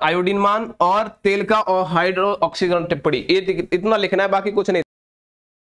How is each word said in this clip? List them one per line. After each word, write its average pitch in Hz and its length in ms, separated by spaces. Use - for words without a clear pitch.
iodine 180 360
मान 214 420
और 202 260
तेल 202 220
का 214 160
और 185 260
हाइड्रो 185 440
ऑक्सीकरण 175 420
टिप्पणी, 151 340
ये 180 220
दिख-, 175 320
इतना 208 240
लिखना 190 260
है, 196 60
बाकी 196 220
कुछ 202 180
नहीं। 175 140